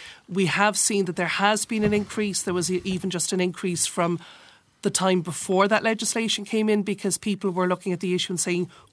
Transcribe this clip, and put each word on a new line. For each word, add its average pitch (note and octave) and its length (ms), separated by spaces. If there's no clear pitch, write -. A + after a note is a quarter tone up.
We F#3 180
have G3+ 320
seen G3 280
that F3 100
there F3 100
has G3+ 400
been A3 160
an G#3 100
increase. G#3 500
There F#3 120
was F3+ 160
e-, F3+ 140
even F#3 260
just F3 220
an F#3 80
increase F3+ 440
from E3+ 360
the G3 80
time F#3 320
before F#3 440
that G#3 160
legislation A3 600
came G#3+ 240
in G#3 140
because G3 340
people G3+ 340
were F3+ 160
looking F3+ 280
at E3+ 60
the F3+ 140
issue F3+ 200
and E3+ 40
saying, F3 300